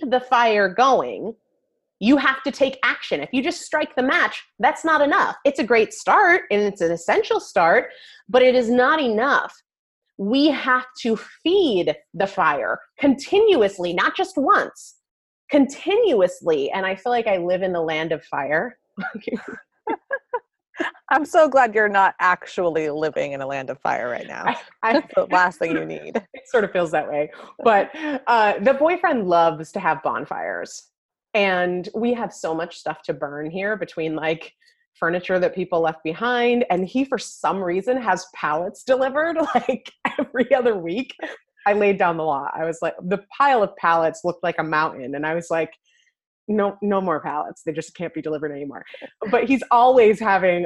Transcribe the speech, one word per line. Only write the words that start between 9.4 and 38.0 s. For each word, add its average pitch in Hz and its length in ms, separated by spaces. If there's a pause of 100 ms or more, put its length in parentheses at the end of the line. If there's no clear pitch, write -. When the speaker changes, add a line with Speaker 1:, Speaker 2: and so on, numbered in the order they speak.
Speaker 1:
We 254 340
have 254 360 (160)
to 226 140
feed 254 800 (180)
the 190 140
fire 143 500 (220)
continuously, 262 920
not 214 220
just 381 200
once, 285 580 (560)
continuously. 262 1200
And 190 160
I 190 80
feel 240 160
like 233 160
I 196 120
live 180 240
in 185 100
the 175 80
land 160 320
of 151 120
fire. 151 600
<laughs> - 40 (2250)
Speaker 2:
I'm 285 140
so 311 240
glad 247 260
you're 214 140
not 196 320
actually 175 680
living 147 420
in 139 80
a 135 60
land 135 240
of 135 100
fire 123 300
right - 180
now. 76 180
Speaker 1:
I, 247 100 (260)
I 220 100
Speaker 2:
That's 294 240
the 185 140
last 180 280
thing 165 180
you 160 80
need. 156 440
Speaker 1:
<laughs> - 60
It - 140
sort 220 160
of 190 80
feels 175 200
that 151 180
way. 147 200 (340)
But, 208 260 (360)
uh, 214 340
the 254 140
boyfriend 302 540
loves 165 440
to 202 80
have 156 220
bonfires. 110 840 (460)
And 180 600
we 240 200
have 226 180
so 160 220
much 170 240
stuff 156 240
to 160 120
burn 147 360
here 196 260
between, 160 400
like, 160 360 (460)
furniture 180 400
that 175 160
people 180 260
left 160 240
behind. 240 680
And 180 160
he, 254 180
for 269 140
some 180 440
reason, 190 380